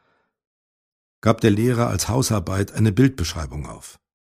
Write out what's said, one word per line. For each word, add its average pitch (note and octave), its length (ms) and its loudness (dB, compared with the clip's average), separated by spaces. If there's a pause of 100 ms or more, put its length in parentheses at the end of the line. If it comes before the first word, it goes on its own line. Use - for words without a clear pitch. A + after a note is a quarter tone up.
(1200)
gab - 200 2
der A2 100 6
Lehrer A#2 360 0
als G#2 220 -4
Hausarbeit G2+ 640 -2
eine A2 180 2
Bildbeschreibung E2 760 -2
auf. - 340 -18 (300)